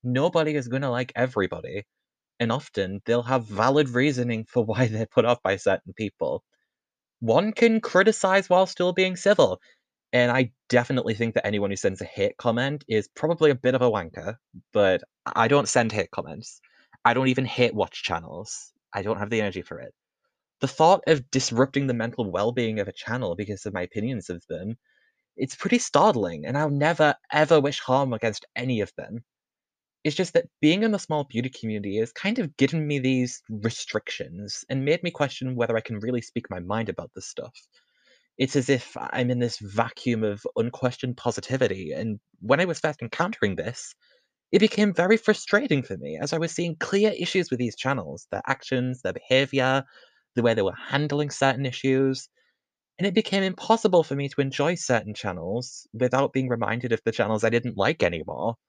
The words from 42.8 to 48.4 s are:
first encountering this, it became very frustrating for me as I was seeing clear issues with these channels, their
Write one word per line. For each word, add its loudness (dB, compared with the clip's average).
first -4
encountering -2
this, -10
it 6
became 4
very 4
frustrating 2
for -8
me -8
as -4
I -2
was -2
seeing -4
clear 2
issues -2
with -2
these -2
channels, -4
their -4